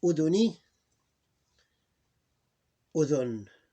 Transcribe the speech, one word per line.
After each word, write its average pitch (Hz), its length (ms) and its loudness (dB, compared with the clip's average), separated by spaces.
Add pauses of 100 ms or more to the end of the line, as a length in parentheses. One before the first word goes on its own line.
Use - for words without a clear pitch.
Udhuni, 170 380 2 (2500)
udhun 135 320 0 (420)